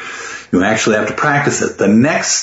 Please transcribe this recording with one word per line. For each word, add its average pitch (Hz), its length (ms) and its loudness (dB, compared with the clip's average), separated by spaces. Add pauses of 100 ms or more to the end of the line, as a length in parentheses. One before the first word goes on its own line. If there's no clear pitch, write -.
(520)
You 90 120 2
actually 107 340 2
have 107 100 -2
to - 60 -6
practice 139 480 0
it. - 160 -4
The - 100 2
next 135 560 2